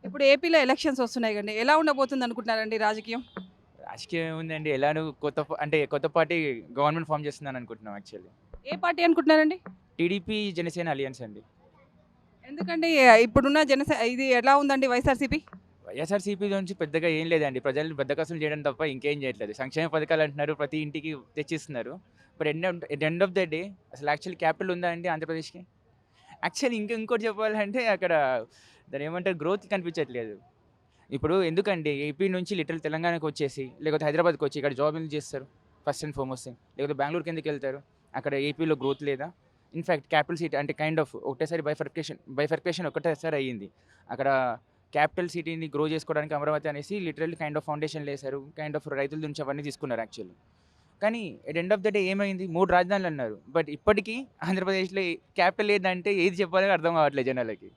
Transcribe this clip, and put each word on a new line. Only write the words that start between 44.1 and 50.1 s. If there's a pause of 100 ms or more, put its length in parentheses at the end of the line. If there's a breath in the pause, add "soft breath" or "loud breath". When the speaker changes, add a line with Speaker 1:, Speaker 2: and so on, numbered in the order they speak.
Speaker 2:
అక్కడ (340)
క్యాపిటల్
సిటీని
గ్రో
చేసుకోవడానికి
అమరావతి
అనేసి
literally
kind
of
ఫౌండేషన్
వేశారు, (100)
kind
of
రైతుల
నుంచి
అవన్నీ
తీసుకున్నారు
actually. (680)